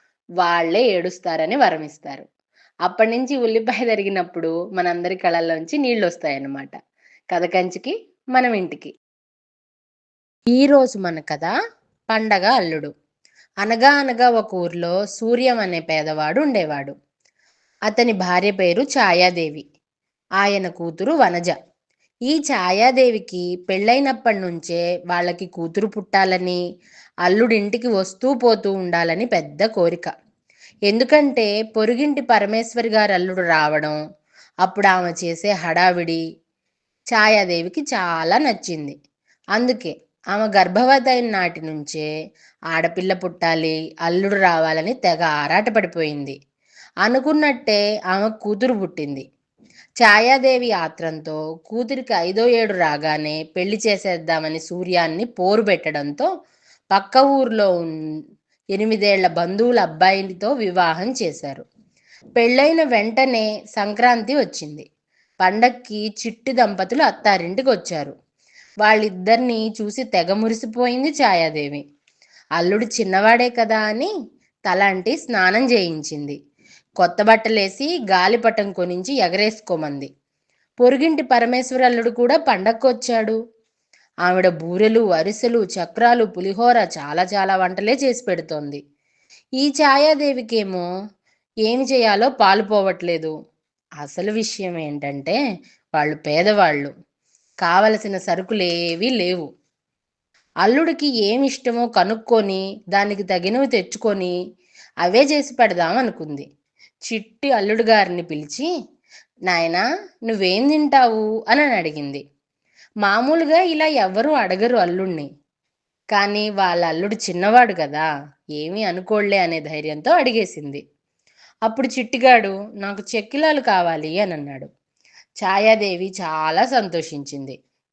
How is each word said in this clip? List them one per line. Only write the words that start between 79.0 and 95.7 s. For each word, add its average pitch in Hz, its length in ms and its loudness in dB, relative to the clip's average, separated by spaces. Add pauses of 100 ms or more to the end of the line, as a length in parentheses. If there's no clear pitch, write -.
ఎగరేసుకోమంది. 175 1000 -2 (640)
పొరుగింటి 277 420 4
పరమేశ్వర 247 640 2
అల్లుడు 240 260 2
కూడా 240 260 2
పండక్కొచ్చాడు. 226 1120 0 (720)
ఆవిడ 180 300 4
బూరెలు, 185 640 2
అరిసెలు, 208 520 0
చక్రాలు, 233 600 2
పులిహోర 196 520 2
చాలా 165 460 -2
చాలా 190 340 0
వంటలే 190 360 0
చేసి 262 320 -2
పెడుతోంది. 151 640 -6 (680)
ఈ 277 140 0
ఛాయాదేవికేమో 247 1400 0 (500)
ఏమి 233 260 0
చేయాలో 233 440 4
పాలుపోవట్లేదు. 190 1200 0 (540)
అసలు 180 320 -8
విషయం 202 460 -6
ఏంటంటే 151 800 -6 (340)